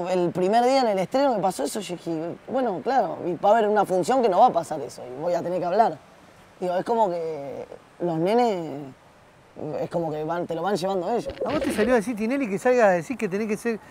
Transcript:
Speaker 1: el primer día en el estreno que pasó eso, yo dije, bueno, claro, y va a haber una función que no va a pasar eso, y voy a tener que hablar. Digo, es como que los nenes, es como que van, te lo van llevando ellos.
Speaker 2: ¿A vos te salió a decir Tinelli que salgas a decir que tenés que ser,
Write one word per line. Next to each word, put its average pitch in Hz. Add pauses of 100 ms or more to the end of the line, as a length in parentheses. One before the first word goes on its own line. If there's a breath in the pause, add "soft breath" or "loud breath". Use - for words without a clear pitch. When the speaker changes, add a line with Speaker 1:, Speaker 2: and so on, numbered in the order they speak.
(140)
Speaker 1:
el 175
primer 196
día 262
en 240
el 196
estreno 262
que 185
pasó 190
eso, 226
yo 175
dije, 165 (120)
bueno, 220
claro, 233
y 175
va 202
a -
haber 214
una 208
función 185
que 226
no 240
va 240
a 208
pasar 156
eso, -
y 123
voy 175
a 170
tener 175
que -
hablar. 196 (640 loud breath)
Digo, 180
es 185
como 226
que 160 (340)
los 165
nenes, 175 (960)
es 156
como 165
que 151
van, 170
te 165
lo 165
van 196
llevando 185
ellos. 240 (120)
Speaker 2:
¿A 226
vos 302
te 285
salió 214
a 254
decir 220
Tinelli 226
que 190
salgas 247
a 196
decir 180
que 214
tenés 202
que 214
ser, 233 (120 loud breath)